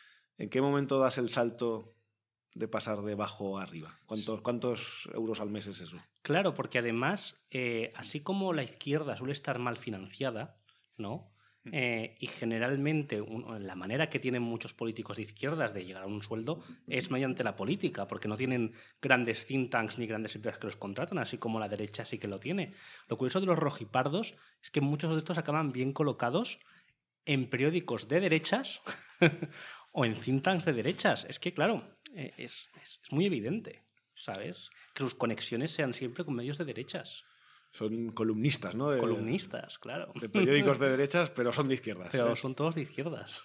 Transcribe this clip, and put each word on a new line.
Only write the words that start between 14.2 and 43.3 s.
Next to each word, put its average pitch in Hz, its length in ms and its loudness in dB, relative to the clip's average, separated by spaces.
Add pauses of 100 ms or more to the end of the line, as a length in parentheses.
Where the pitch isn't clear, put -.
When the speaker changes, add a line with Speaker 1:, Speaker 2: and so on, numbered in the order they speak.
Speaker 2:
muchos 117 300 -4
políticos 113 440 -6
de 110 60 -6
izquierdas 127 500 -2
de 95 120 -6
llegar 95 180 -10
a 95 40 -8
un 104 140 -6
sueldo 113 400 -4 (260)
es 131 220 -2
mediante 131 340 0
la 107 120 0
política, 98 520 -2
porque 104 200 -6
no 107 80 0
tienen 123 380 0 (280)
grandes 123 440 4
think 131 260 0
tanks 110 260 0
ni 123 80 -2
grandes 107 300 -4
empresas 107 240 -4
que 113 80 -6
los 98 80 -6
contratan, 120 440 -4
así 117 180 -4
como 113 220 -2
la 107 100 -2
derecha 104 360 -4
sí 117 140 -6
que - 80 -6
lo 98 120 -6
tiene. 160 320 -4 (360)
Lo 113 100 -2
curioso 127 220 0
de 196 80 2
los 175 100 6
rojipardos 143 800 0 (260)
es - 100 -16
que 151 100 8
muchos 147 320 4
de 160 60 4
estos 156 180 0
acaban 156 340 4
bien 127 220 2
colocados 143 640 4 (680)
en 135 240 2
periódicos 143 600 2
de 160 100 6
derechas 190 600 4 (380)
<laughs> - 720 2
o 135 120 4
en 110 140 2
think 131 240 2
tanks 185 220 2
de 156 80 4
derechas. 123 560 2
Es - 100 -10
que, - 140 -4
claro, 180 440 0 (160)
eh, 160 240 -10
es, - 300 -12 (140)
es, - 200 -18
es - 100 -20
muy 156 140 4
evidente, 160 580 -2 (320)
¿sabes? - 540 -8 (240)
Que - 100 -4
sus 123 120 -2
conexiones 120 560 0
sean 135 220 0
siempre 127 320 -4
con 151 100 -2
medios 127 220 -4
de 165 80 -4
derechas. 135 580 -8 (480)
Speaker 1:
Son 113 400 -4
columnistas, 110 640 0
¿no? 139 160 0
De, 135 80 4
Speaker 2:
Columnistas, 113 800 -2
claro. - 340 -10
Speaker 1:
de - 160 -6
periódicos 143 480 8
de 135 120 4
Speaker 2:
<laughs> 131 60 4
Speaker 1:
derechas, 143 360 4
pero 120 200 2
son 139 180 2
de 135 40 4
izquierdas, 98 380 -4
Speaker 2:
Pero 117 220 4
Speaker 1:
¿eh? - 20 0
Speaker 2:
son 131 180 -4
todos 156 220 0
de 160 80 0
izquierdas. 135 600 -8